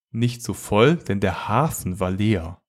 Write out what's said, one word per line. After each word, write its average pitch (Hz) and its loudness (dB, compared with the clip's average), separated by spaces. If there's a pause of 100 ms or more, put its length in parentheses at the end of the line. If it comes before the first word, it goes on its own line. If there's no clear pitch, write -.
(100)
nicht 120 -2
so 95 -6
voll, 123 4
denn 101 -2
der 95 -2
Hafen 107 -2
war 92 0
leer. 95 0